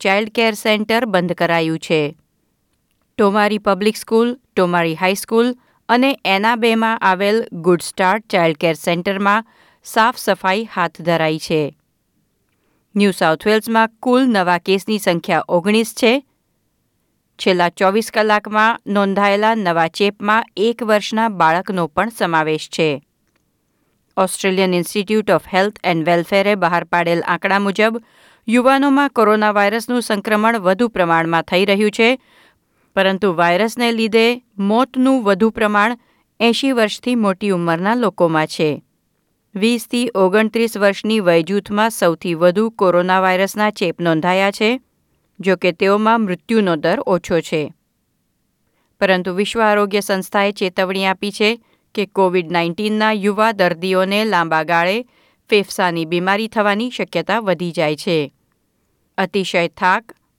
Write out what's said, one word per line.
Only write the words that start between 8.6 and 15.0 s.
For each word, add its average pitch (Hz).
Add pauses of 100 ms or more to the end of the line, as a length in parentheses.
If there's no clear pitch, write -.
સેન્ટરમાં 196 (400)
સાફ 233
સફાઈ 190
હાથ 175
ધરાઈ 160
છે. 151 (1200)
ન્યૂ 202
સાઉથ 160
વેલ્સમાં 220
કુલ 254
નવા 180
કેસની 196
સંખ્યા 170